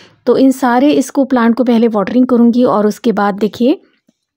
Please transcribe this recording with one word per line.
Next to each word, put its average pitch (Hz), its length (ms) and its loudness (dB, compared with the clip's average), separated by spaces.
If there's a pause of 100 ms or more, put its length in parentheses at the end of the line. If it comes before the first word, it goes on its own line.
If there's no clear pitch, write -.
(260)
तो 240 120 0
इन 269 140 2
सारे 254 400 0
इसको 277 340 -2
प्लांट 233 300 0
को 254 80 -2
पहले 233 240 2
वाटरिंग 220 380 0
करूँगी 240 380 2
और 214 240 0
उसके 214 240 -2
बाद 202 240 -2
देखिए, 226 460 -2 (560)